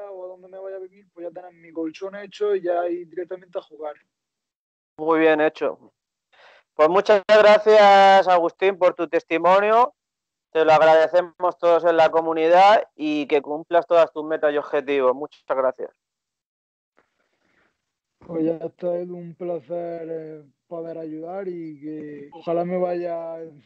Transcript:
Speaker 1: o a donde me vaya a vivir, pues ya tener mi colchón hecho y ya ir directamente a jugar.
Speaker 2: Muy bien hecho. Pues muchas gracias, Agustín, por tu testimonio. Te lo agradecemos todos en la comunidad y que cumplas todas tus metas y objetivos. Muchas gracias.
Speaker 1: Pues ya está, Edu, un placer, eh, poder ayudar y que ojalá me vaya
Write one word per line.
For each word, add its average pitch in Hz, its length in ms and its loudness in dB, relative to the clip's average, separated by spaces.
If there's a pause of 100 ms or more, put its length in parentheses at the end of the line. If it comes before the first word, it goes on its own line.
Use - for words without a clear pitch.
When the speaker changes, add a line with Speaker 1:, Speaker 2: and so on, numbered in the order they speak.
(100)
Speaker 1:
o 185 140 -16
a 185 40 -14
donde 185 200 -20
me 190 100 -20
vaya 190 180 -14
a 185 40 -16
vivir, 190 320 -20
pues 175 140 -16
ya 170 40 -12 (120)
tener 180 100 -20
mi 170 180 -20
colchón 165 460 -10
hecho 208 380 -6
y 190 80 -4
ya 175 260 -2
ir 175 200 -8
directamente 180 500 -14
a 175 40 -8
jugar. 151 320 -16 (1000)
Speaker 2:
Muy 160 240 0
bien 156 220 4
hecho. 156 500 -4 (800)
Pues 156 160 2
muchas 196 400 2
gracias, 208 1000 6
Agustín, 180 520 0
por 175 160 2
tu 165 140 -6
testimonio. 196 880 0 (580)
Te 160 120 0
lo 156 80 4
agradecemos 160 840 2
todos 170 260 2
en 165 140 2
la 160 120 4
comunidad 165 720 2 (100)
y 151 320 -6
que 143 160 0
cumplas 165 440 -4
todas 165 260 2
tus 151 120 -10
metas 151 300 -2
y - 20 -4
objetivos. 139 580 -2
Muchas 147 340 -16
gracias. 131 420 -4 (2250)
Speaker 1:
Pues 165 180 -6
ya 165 120 -4
está, 175 400 -10
Edu, 175 200 -12
un 170 180 -16
placer, 170 760 -10
eh, 156 340 -14 (220)
poder 165 300 -14
ayudar 165 500 -12
y 165 340 -12
que 147 520 -16
ojalá 170 320 -6
me 180 140 -6
vaya 170 580 -6 (300)